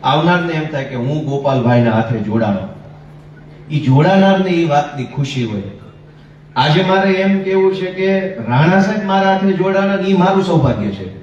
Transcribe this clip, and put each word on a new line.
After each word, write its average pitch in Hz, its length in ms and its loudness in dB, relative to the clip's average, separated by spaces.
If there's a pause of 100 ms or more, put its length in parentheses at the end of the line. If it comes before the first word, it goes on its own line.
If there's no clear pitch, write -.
આવનારને 170 500 0
એમ 156 120 -4
થાય 143 180 -6
કે 131 120 -10
હું 139 300 -4
ગોપાલભાઈના 123 640 0
હાથે 113 280 -2
જોડાણો. 101 480 -2 (1040)
ઈ 147 80 -2
જોડાનારને 185 680 4
ઈ 165 160 0
વાતની 143 400 -2
ખુશી 131 400 -4
હોય. 104 160 -6 (960)
આજે 156 280 2
મારે 190 280 2
એમ 190 320 0
કેવું 190 320 2
છે 185 100 -4
કે 185 500 -2
રાણા 143 460 2
સાહેબ 202 240 -2
મારા 190 280 2
હાથે 190 200 0
જોડાણા, 190 540 0
ઈ 196 60 2
મારું 185 300 2
સૌભાગ્ય 123 480 0
છે. 95 180 -10 (140)